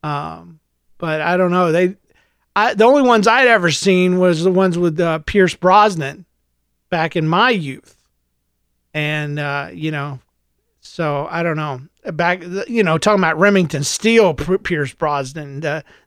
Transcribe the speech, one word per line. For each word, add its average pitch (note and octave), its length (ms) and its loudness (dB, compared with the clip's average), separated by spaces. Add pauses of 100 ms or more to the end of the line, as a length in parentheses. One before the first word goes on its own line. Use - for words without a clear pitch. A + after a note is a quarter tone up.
Um, D#3+ 560 -10 (380)
but D#3 240 -6
I E3+ 160 0
don't F3+ 140 2
know. F3 200 2
They, F3+ 240 0 (600)
I, G#3+ 180 2
the G#3 120 4
only C#4 180 6
ones A3+ 240 4
I'd B3 200 4
ever G3 220 4
seen F3+ 480 2
was F3 260 2
the F#3+ 80 2
ones F#3 240 2
with, E3+ 240 -2
uh, E3 200 0
Pierce F#3 340 2
Brosnan F#3 720 2 (640)
back E3 260 -4
in D#3 120 0
my G3 240 2
youth. D3+ 440 -6 (1000)
And, D3+ 420 -4
uh, C#3+ 340 -6
you D#3 200 -8
know, C#3+ 280 -10 (600)
so D3 480 -6
I E3 140 -6
don't E3 140 -4
know. D3 240 -8 (240)
Back, F3 360 -4 (280)
you A#3 140 0
know, D#3+ 140 0
talking G#3 220 2
about E3 180 0
Remington F3+ 460 2
Steele, A3 500 2
P-, F3+ 260 -4
Pierce D3 340 -6
Brosnan, C#3+ 680 -6
the, D#3 240 -6 (240)